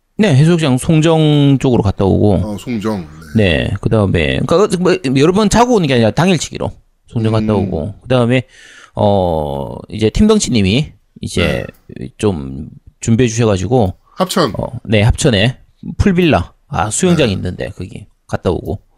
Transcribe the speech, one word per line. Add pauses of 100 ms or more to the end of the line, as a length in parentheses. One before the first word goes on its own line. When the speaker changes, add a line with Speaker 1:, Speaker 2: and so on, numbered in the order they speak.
(180)
Speaker 1:
네,
해수욕장
송정
쪽으로
갔다
오고.
Speaker 2:
어,
송정. (280)
네.
Speaker 1:
네,
그다음에,
그러니까
뭐, (220)
여러
번
자고
오는
게
아니라
당일치기로 (360)
송정
갔다
Speaker 2:
음.
Speaker 1:
오고.
그다음에, (520)
어, (140)
이제
팀덩치님이 (280)
이제 (340)
Speaker 2:
네.
Speaker 1:
좀 (320)
준비해
주셔가지고. (200)
Speaker 2:
합천.
Speaker 1:
어,
네,
합천에 (380)
풀빌라. (160)
아,
수영장
Speaker 2:
네.
Speaker 1:
있는데
거기 (200)
갔다
오고. (180)